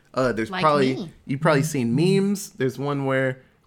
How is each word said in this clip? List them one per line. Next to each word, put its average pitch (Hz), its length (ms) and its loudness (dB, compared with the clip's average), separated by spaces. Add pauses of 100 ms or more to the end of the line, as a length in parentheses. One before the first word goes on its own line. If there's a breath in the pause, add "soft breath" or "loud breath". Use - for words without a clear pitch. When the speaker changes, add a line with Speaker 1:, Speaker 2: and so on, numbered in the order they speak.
(140 soft breath)
Speaker 1:
uh, 127 180 0
there's 110 200 -4
Speaker 2:
Like 185 100 -4
Speaker 1:
probably, 143 340 2
Speaker 2:
me. 165 160 -10 (140)
Speaker 1:
you've 139 160 -6
probably 156 220 4
seen 120 320 -2
memes. 196 560 2
There's 127 260 -4
one 139 280 -4
where 131 360 0 (260 soft breath)